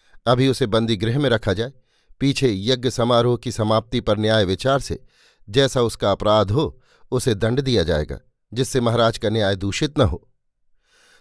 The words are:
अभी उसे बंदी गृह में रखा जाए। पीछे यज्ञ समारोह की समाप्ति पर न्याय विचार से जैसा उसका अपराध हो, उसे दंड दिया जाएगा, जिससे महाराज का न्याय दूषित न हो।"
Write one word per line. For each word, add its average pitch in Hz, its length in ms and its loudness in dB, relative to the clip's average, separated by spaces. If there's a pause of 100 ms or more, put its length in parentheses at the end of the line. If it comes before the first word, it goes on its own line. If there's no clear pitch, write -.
(260)
अभी 127 220 4
उसे 127 180 0
बंदी 110 300 0
गृह 92 220 -2
में 143 120 2
रखा 113 220 0
जाए। 113 200 -6 (480)
पीछे 135 320 0
यज्ञ 120 380 -2
समारोह 120 460 2
की 113 160 -8
समाप्ति 110 480 -2
पर 104 180 0
न्याय 107 260 2
विचार 131 360 0
से - 240 -10 (440)
जैसा 131 340 2
उसका 107 300 0
अपराध 104 380 2
हो, 135 300 -2 (300)
उसे 123 240 0
दंड 113 260 -2
दिया 123 220 0
जाएगा, 76 380 -2 (320)
जिससे 123 280 -2
महाराज 117 380 2
का 113 100 -2
न्याय 104 280 0
दूषित 101 420 -4
न 143 40 6
हो।" - 280 -2 (920)